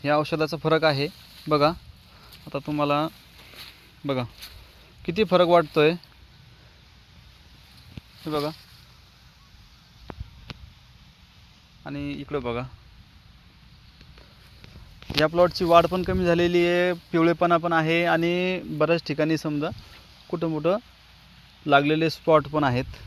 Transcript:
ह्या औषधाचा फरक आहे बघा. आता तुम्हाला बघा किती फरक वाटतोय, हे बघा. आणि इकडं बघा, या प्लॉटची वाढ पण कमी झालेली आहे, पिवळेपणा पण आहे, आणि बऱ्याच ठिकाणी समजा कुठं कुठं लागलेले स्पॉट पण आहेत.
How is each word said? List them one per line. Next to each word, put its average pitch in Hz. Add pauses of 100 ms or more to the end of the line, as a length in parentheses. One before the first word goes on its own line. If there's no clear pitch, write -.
ह्या 147
औषधाचा 151
फरक 160
आहे 147 (400)
बघा. 151 (760)
आता 147
तुम्हाला 147 (960)
बघा 131 (800)
किती 185
फरक 180
वाटतोय, 160 (2250)
हे 156
बघा. 151 (3250)
आणि 143
इकडं 143
बघा, 120 (2500)
या 156
प्लॉटची 175
वाढ 170
पण 180
कमी 185
झालेली 175
आहे, 175
पिवळेपणा 170
पण 170
आहे, 165
आणि 175
बऱ्याच 156
ठिकाणी 156
समजा 151 (600)
कुठं 165
कुठं 160 (880)
लागलेले 151
स्पॉट 151
पण 147
आहेत. 127 (220)